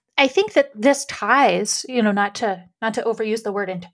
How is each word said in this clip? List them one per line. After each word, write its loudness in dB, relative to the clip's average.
I 6
think 0
that 2
this 2
ties, 0
you 0
know, 4
not 0
to, -4
not -2
to -4
overuse -2
the -6
word -4
in, -10